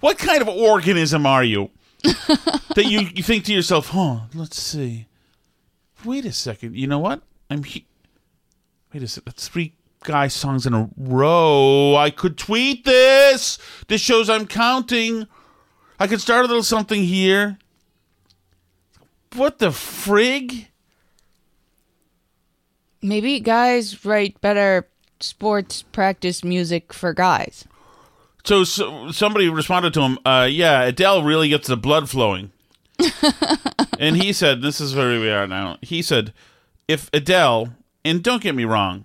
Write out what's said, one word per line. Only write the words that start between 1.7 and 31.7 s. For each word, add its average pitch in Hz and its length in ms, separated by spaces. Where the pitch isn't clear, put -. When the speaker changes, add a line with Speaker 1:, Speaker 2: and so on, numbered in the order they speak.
Speaker 2:
<laughs> - 160
Speaker 1:
that 285 840
you, 214 160
you 185 80
think 220 220
to 214 80
yourself, 175 380
"Huh, 151 300
let's 160 260
see. 120 460
Wait 254 200
a 170 80
second. 117 440
You 131 120
know 143 100
what? 220 240
I'm 143 140
he-, - 240
wait 135 120
a - 40
sec. - 160
That's - 220
three 170 280
guy 143 240
songs 135 400
in 123 80
a 110 240
row. 143 960
I 147 140
could 165 260
tweet 247 480
this. 269 720
This 220 140
shows 226 280
I'm 220 200
counting. 233 800
I 196 80
could 208 120
start 240 240
a 247 40
little 233 160
something 214 400
here." 190 540
What 277 240
the 196 120
frig? 240 960
Speaker 2:
Maybe 214 380
guys 226 640
write 202 360
better 202 480
sports - 600
practice 190 600
music 175 500
for 175 200
guys. - 520
Speaker 1:
So, 196 200
so 147 460
somebody 208 380
responded 165 460
to 156 80
him, 127 220
uh, 131 260
"Yeah, 151 320
Adele 175 400
really 156 260
gets 147 200
the 127 80